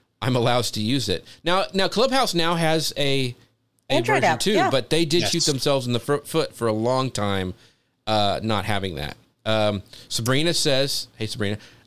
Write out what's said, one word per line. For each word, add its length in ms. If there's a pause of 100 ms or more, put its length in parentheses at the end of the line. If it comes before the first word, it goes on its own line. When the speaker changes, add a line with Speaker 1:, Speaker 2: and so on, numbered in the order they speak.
(220)
Speaker 1:
I'm 160
allowed 260
to 180
use 280
it." 160 (180)
Now, 300
now 160
Clubhouse 440
now 220
has 400
a 400 (540)
a 40
Speaker 2:
Android 280
Speaker 1:
version 120
Speaker 2:
app, 60
Speaker 1:
two, 140
Speaker 2:
yeah. 160
Speaker 1:
but 200
they 160
did 160
Speaker 3:
Yes. 100
Speaker 1:
shoot 140
themselves 420
in 60
the 60
fir-, 220
foot 340
for 120
a 60
long 380
time, 420 (520)
uh, 380
not 220
having 300
that. 200 (300)
Um, 360 (280)
Sabrina 440
says, 540 (100)
"Hey, 100
Sabrina, 300 (300)